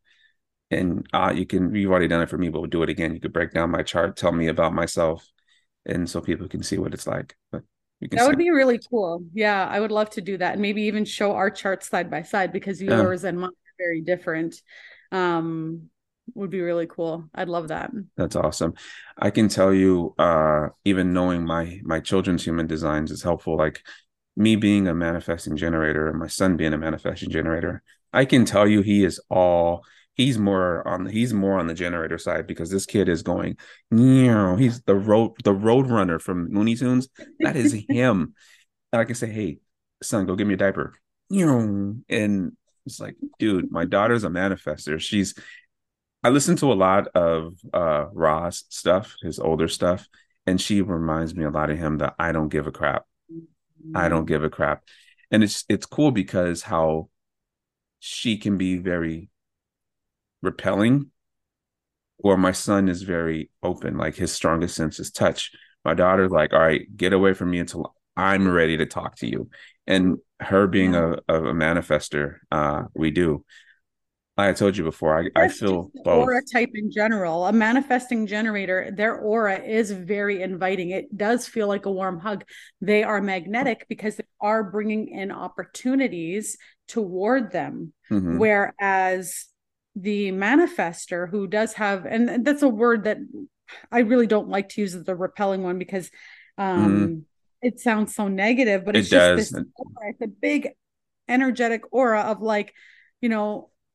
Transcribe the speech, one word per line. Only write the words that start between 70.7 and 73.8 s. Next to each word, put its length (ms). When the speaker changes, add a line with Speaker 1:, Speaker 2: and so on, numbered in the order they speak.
Speaker 2:
Yeah. 220
Speaker 1:
a, 80
a, 140
a 40
manifester, 800
uh, 340
we 160
do. 340